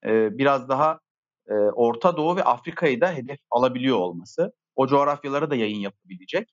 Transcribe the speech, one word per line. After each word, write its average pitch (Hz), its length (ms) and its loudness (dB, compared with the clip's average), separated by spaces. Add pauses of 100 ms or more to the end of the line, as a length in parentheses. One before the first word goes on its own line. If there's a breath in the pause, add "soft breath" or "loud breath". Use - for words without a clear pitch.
e, 110 320 2
biraz 135 320 2
daha, 156 300 2 (480)
e, 104 60 -4
Orta 117 640 2
Doğu 160 180 0
ve 190 80 -2
Afrika'yı 123 580 0
da 180 120 2
hedef 135 260 -10 (100)
alabiliyor 123 480 0
olması. 90 560 -4 (220)
O 131 120 0
coğrafyalara 143 640 0
da 143 60 -2
yayın 107 240 -2
yapabilecek. 101 720 -8